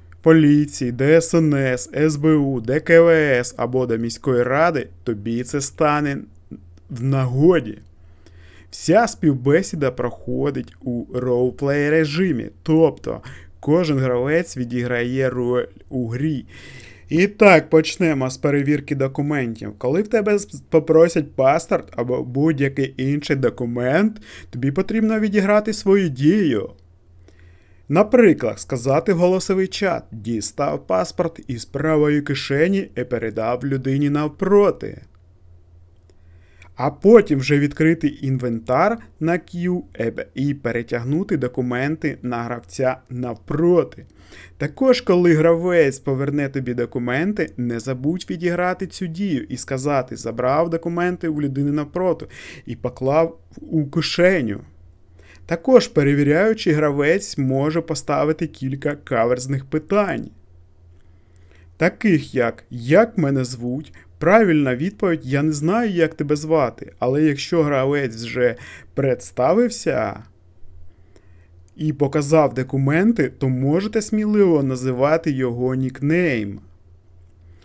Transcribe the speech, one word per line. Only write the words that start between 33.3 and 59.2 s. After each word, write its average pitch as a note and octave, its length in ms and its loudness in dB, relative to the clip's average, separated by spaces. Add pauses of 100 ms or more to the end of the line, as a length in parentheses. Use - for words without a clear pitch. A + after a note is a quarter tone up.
людині C3+ 460 -2
навпроти". D3+ 920 0 (1700)
А C3+ 140 -2
потім G3 480 6
вже C#3+ 200 0
відкрити D#3 500 0
інвентар C3 920 -2 (220)
на D#3+ 120 0
Q, F3 500 -4 (180)
еб, A2+ 340 -6
і C#3+ 200 -2
перетягнути B2 840 -4
документи C3 840 -4
на A#2+ 200 -6
гравця A#2+ 540 -4 (140)
навпроти. C#3+ 960 -2 (500)
Також, C#3+ 440 0
коли F3+ 340 4
гравець E3 640 2
поверне C#3+ 500 -2
тобі C3+ 260 -6
документи, B2+ 840 -4
не A#2+ 240 -4
забудь C3+ 500 -4
відіграти F3+ 560 -4
цю - 200 -8
дію D#3+ 420 -4
і B2+ 80 -6
сказати: C3 600 -4
"Забрав B2+ 540 -2
документи E3+ 580 -4
у D3+ 120 -4
людини C#3+ 320 -2
навпроти D#3+ 540 -4 (400)
і A#2 100 -10
поклав D3 640 -2 (180)
у D#3 300 -2
кишеню". D#3 720 0 (840)
Також G3+ 420 4
перевіряючий D3+ 840 2
гравець D3+ 640 0
може C#3 420 0
поставити D#3 640 -2
кілька C3+ 500 -6
каверзних B2+ 680 -2